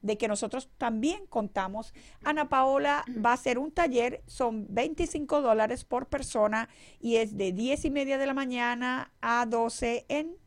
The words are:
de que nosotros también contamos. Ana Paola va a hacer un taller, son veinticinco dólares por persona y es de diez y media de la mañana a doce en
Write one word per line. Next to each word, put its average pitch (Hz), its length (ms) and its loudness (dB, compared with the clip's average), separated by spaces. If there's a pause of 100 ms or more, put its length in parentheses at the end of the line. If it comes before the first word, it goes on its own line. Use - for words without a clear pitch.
de 208 160 -2
que 226 80 -2
nosotros 220 420 -4 (100)
también 269 500 -2
contamos. 202 640 -4 (300)
Ana 302 240 0
Paola 277 560 4 (200)
va 240 60 6
a 247 40 6
hacer 247 240 0
un 294 120 -4
taller, 247 560 2
son 220 420 -2
veinticinco 294 760 0
dólares 220 420 2
por 254 240 -4
persona 220 600 0 (300)
y 233 180 0
es 214 200 2
de 190 160 0
diez 247 320 -2
y 302 60 2
media 269 280 0
de 277 80 0
la 277 80 0
mañana 247 880 -2
a 233 260 2
doce 233 600 0
en 311 280 -4 (100)